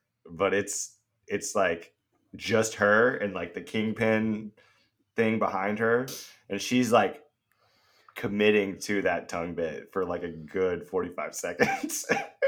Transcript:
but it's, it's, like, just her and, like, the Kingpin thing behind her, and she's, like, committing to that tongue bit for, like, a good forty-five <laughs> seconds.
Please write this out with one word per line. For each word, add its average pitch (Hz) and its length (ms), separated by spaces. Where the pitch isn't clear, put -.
but 92 240
it's, - 440
it's, - 260
like, 90 400
just 110 420
her 110 400
and, 98 180
like, 90 200
the 95 60
Kingpin 110 920
thing 113 240
behind 98 400
her, 117 300
and 98 100
she's, 123 300
like, 104 320
committing 101 640
to 101 220
that 87 260
tongue 87 260
bit 82 380
for, 95 120
like, 87 200
a 87 60
good 85 580
forty-five 87 460
<laughs> - 20
seconds. - 680